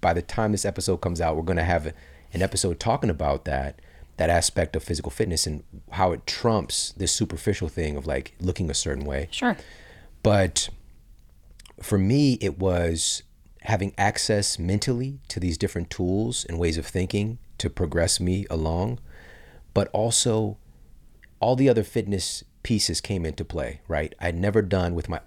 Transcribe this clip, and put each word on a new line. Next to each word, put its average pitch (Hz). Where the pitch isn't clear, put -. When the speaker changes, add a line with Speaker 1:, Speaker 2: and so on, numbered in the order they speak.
Speaker 1:
by 87
the 87
time 110
this 101
episode 92
comes 87
out, 80
we're 80
gonna 87
have 85
a, 78
an 85
episode 95
talking 117
about 71
that, 69
that 80
aspect 85
of 80
physical -
fitness 101
and 76
how 92
it -
trumps -
this 92
superficial 95
thing 76
of, 69
like, 67
looking 90
a 73
certain 71
way. 71
Speaker 2:
Sure. -
Speaker 1:
But 101
for -
me, 127
it 92
was 87
having 98
access 101
mentally 120
to -
these 87
different 87
tools 101
and 85
ways 82
of 80
thinking 104
to -
progress 82
me 92
along. 85
But 101
also, 110
all 123
the 135
other 110
fitness 101
pieces 104
came 90
into 78
play, 71
right? 78
I'd 87
never 101
done 90
with 80
my 85